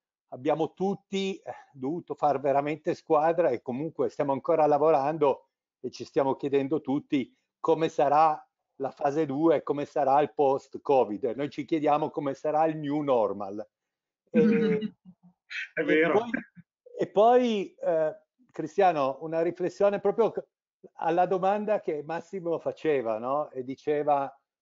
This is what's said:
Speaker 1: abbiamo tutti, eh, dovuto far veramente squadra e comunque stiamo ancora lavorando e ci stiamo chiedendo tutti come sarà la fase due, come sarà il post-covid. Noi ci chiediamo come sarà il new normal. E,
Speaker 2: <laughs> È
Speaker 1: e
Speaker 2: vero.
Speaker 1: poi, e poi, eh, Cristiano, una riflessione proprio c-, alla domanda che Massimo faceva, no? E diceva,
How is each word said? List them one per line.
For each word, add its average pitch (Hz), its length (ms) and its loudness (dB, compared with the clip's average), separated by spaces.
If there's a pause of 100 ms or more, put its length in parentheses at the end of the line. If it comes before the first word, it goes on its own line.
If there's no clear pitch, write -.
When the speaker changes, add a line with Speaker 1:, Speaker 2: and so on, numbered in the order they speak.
(280)
Speaker 1:
abbiamo 147 460 -4
tutti, 196 600 -4
eh, - 140 -14 (220)
dovuto 143 420 -8
far 139 260 0
veramente 147 540 -2
squadra 160 540 0
e 131 140 -2
comunque 135 480 -4
stiamo 143 220 -2
ancora 151 340 0
lavorando 147 840 2 (320)
e 123 100 -10
ci - 140 -12
stiamo 135 320 0
chiedendo 139 440 -2
tutti 143 540 -4 (260)
come 160 280 0
sarà 151 520 2 (360)
la 131 140 -6
fase 147 360 -2
due, 143 360 2
come 143 240 -4
sarà 139 340 2
il 147 120 0
post-covid. 131 1040 0
Noi 143 140 -6
ci 147 140 -10
chiediamo 147 460 0
come 143 240 -6
sarà 151 320 -2
il 156 120 -4
new 147 220 -4
normal. 104 640 -2 (640)
E, - 100 2
Speaker 2:
<laughs> 440 540 0 (800)
È 165 60 -4
Speaker 1:
e 156 40 -4
Speaker 2:
vero. 156 360 2
Speaker 1:
poi, 240 100 -6 (680)
e 180 100 -2
poi, 226 640 4
eh, 160 420 0 (340)
Cristiano, 156 720 2
una 165 220 -2
riflessione 180 580 0
proprio 196 300 2
c-, 175 120 -6 (520)
alla 175 320 0
domanda 196 540 0
che 151 240 -6
Massimo 165 540 -6
faceva, 127 600 -2
no? 139 320 -4
E 127 140 -10
diceva, 143 640 -2 (320)